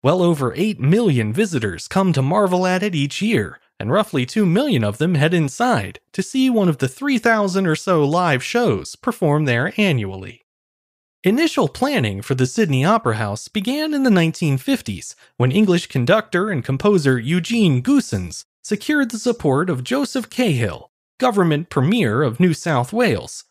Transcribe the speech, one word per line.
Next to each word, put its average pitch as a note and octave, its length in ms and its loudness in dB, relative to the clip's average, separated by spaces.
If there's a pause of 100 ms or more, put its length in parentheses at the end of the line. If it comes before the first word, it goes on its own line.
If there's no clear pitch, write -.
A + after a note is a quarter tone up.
Well F3+ 180 2
over C#3+ 340 0
eight G3 240 -2
million C3+ 540 2
visitors B2 540 -4
come F#3 260 0
to C3+ 80 2
marvel F#3 460 0
at F#3 160 0
it G#3 100 -4
each C#3+ 260 -4
year, F#3 400 -2 (200)
and G#2+ 120 -4
roughly D#3 360 0
two G#3+ 180 0
million F#3 380 2
of G#2 160 -2
them F3 160 0
head D#3 180 2
inside D3+ 680 0 (140)
to - 80 -6
see C4 300 0
one G#3 180 2
of D3 80 0
the C3 100 -2
three C4+ 300 -2
thousand G3+ 480 0
or D#3 100 2
so D#3+ 300 0
live D3+ 380 0
shows G3+ 520 -2
perform D3+ 500 0
there C3 300 0
annually. G#2 680 -2 (800)
Initial B3 440 2
planning C3+ 540 -2
for - 140 -4
the B2+ 100 2
Sydney C#3 400 0
Opera F3 300 0
House G#2+ 320 -6
began C#4+ 480 -4
in C#4 80 0
the B3+ 80 4
nineteen E3 480 2
fifties, - 560 -6 (220)
when B2+ 140 2
English F3+ 360 2
conductor F#3 640 0
and C#3 120 -4
composer C#3 540 2
Eugene E3 640 0
Goosens B2 640 -2 (180)
secured C4+ 460 -2
the A3+ 100 -8
support F3+ 480 0
of B2+ 160 -4
Joseph C4 460 -4
Cahill, A#2+ 600 -2 (260)
government F3+ 540 0
premier D3 500 2
of A#2+ 180 -2
New F3 140 4
South C3 400 -2
Wales G#3 580 -2